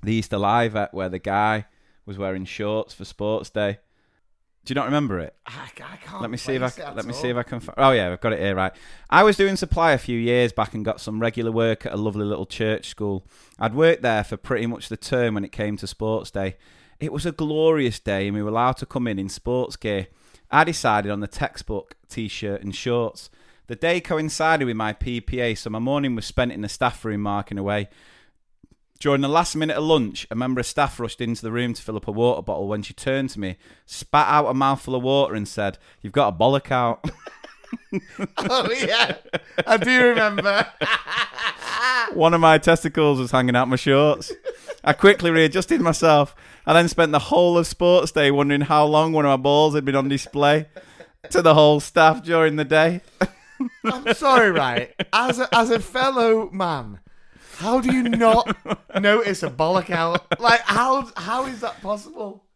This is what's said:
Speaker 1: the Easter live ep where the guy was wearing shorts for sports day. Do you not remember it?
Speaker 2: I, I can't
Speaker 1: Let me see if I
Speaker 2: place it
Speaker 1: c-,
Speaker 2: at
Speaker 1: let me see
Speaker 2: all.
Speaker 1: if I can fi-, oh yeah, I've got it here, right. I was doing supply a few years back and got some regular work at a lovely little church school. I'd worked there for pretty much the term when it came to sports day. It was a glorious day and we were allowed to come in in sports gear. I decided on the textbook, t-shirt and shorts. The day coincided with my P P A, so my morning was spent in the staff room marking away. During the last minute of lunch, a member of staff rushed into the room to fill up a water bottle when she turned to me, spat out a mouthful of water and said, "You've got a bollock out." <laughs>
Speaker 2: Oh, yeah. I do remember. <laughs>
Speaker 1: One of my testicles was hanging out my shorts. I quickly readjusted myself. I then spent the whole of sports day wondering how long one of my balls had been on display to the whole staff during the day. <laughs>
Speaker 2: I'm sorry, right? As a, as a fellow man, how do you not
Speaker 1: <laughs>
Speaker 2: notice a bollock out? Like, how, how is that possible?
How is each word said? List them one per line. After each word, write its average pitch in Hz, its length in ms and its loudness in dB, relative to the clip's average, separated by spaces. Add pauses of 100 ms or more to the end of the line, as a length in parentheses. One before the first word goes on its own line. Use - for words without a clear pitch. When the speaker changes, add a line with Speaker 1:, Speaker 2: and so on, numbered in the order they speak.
Speaker 1:
the 107 100 -2
Easter 110 240 -2
live 107 380 0
ep 104 180 -4
where 92 160 -6
the 92 80 -8
guy 104 480 -2 (400)
was 98 140 -14
wearing 95 260 -6
shorts 107 480 -6
for - 120 -18
sports 107 440 -6
day. 104 300 -4 (840)
Do - 80 -10
you 151 40 -4
not 139 100 -4
remember 127 340 -2
it? 78 140 -12 (140)
Speaker 2:
I, 135 200 -18 (160)
I 180 140 -18
can't 190 240 -16
Speaker 1:
Let 117 80 -8
me 120 80 -10
see 135 160 -6
if 127 80 -2
I 127 80 -2
Speaker 2:
place - 80 -18
it - 40 -16
Speaker 1:
c-, 147 60 -14
Speaker 2:
at 139 80 -14
Speaker 1:
let 113 100 -8
me 120 80 -10
see 123 180 -6
Speaker 2:
all. 120 60 -4
Speaker 1:
if - 0 -
I 120 120 -4
can 120 100 -10
fi-, - 180 -16
oh 135 140 6
yeah, 98 200 2
I've 90 100 -10
got 113 120 0
it 101 60 -4
here, 98 160 -2
right. 95 180 -2 (360)
I 180 140 6
was 214 120 4
doing 196 200 0
supply 165 380 0
a 131 40 2
few 120 220 -4
years 120 340 0
back 107 220 -4
and 107 100 -6
got 110 160 -6
some 110 180 -8
regular 113 320 -4
work 113 360 -2
at - 60 -10
a 95 40 -6
lovely 104 280 -4
little 101 200 -4
church - 420 -4
school. 101 380 -8 (320)
I'd 110 160 -4
worked 160 300 2
there 110 200 2
for 104 140 -8
pretty 117 300 -4
much - 220 -10
the 110 80 -8
term 120 360 -2
when 104 100 -4
it - 80 -12
came 107 260 -6
to 98 100 -12
sports 110 420 -6
day. 95 260 -6 (440)
It 156 120 -8
was 143 140 -6
a 170 60 -4
glorious 151 680 0
day 98 280 -2
and 101 80 -4
we 104 80 -4
were 104 60 -6
allowed 120 280 0
to - 80 -12
come 123 220 -6
in 107 100 -4
in 95 120 -6
sports 123 460 -6
gear. 101 300 -6 (460)
I 151 120 4
decided 107 480 0
on 101 100 -6
the 104 60 -8
textbook, - 680 -10 (140)
t-shirt 104 520 -8
and 98 140 -10
shorts. 120 560 -6 (360)
The 120 80 -12
day 170 240 0
coincided 160 680 -2
with 113 100 -6
my 107 160 -4
P 120 260 -6
P 123 220 -8
A, 117 140 -2
so 107 160 -10
my 110 80 -6
morning 135 340 -2
was 113 140 -8
spent 123 240 -2
in 92 100 -12
the 104 80 -8
staff - 340 -4
room 104 180 -4
marking 101 360 -6
away. 104 320 -4 (1080)
During 139 220 2
the 139 60 0
last 165 280 0
minute 156 200 -2
of 147 80 -2
lunch, 156 460 0
a 110 60 -8
member 127 240 -2
of 120 80 -4
staff - 320 -2
rushed 117 200 -10
into 117 220 -4
the 113 100 -8
room 120 220 -2
to - 80 -12
fill 110 160 -8
up - 100 -8
a 110 40 -6
water 117 320 0
bottle 98 240 -6
when 107 160 -4
she - 100 -14
turned 135 380 -4
to - 80 -14
me, 95 180 -8 (300)
spat - 400 0
out 147 180 4
a 120 80 0
mouthful 135 400 0
of 127 80 -2
water 135 320 2
and 107 140 -6
said, 101 320 -6 (240)
"You've 101 100 -12
got 110 220 2
a - 20 -14
bollock 135 340 2
out." 123 380 -2
<laughs> - 60 -14 (1200)
Speaker 2:
Oh, 214 340 -2
yeah. 233 460 0 (480)
I 226 120 4
do 247 320 4
remember. 208 580 0 (120)
<laughs> 226 1300 -4
Speaker 1:
One 165 200 4
of 165 80 2
my 160 160 8
testicles 156 600 2
was 127 120 -4
hanging 127 240 2
out 123 120 2
my 131 80 0
shorts. 139 560 2 (520)
I 147 100 2
quickly 180 380 6
readjusted 165 500 2
myself. 156 540 4 (300)
I 151 80 2
then 170 140 6
spent 160 240 2
the 147 80 4
whole 175 380 4
of 170 100 2
sports 175 440 4
day 143 200 2
wondering 143 300 2
how 151 240 4
long 151 260 4
one 156 140 2
of 143 40 4
my 139 120 4
balls 147 340 4
had 147 100 0
been 135 100 0
on 135 120 0
display 143 600 0 (640)
to 175 100 2
the 160 120 6
whole 151 260 8
staff 156 440 2
during 160 320 2
the 151 100 -2
day. 160 360 2 (480)
<laughs> - 360 -10
Speaker 2:
I'm 262 280 -2
sorry, 247 380 4
right? 127 420 -2 (180)
As 240 280 0
a, 254 140 -2
as 233 160 4
a 226 100 2
fellow 233 720 0
man, 147 480 -6 (580)
how 233 240 2
do 247 120 0
you 254 100 2
not 233 520 4 (400)
Speaker 1:
<laughs> 190 60 0
Speaker 2:
notice 208 420 2
a 156 60 -2
bollock 165 400 0
out? 170 500 -2
Like, 233 220 4
how, 240 560 0
how 233 280 -6
is 254 160 -10
that 226 200 -10
possible? 208 600 -10 (120)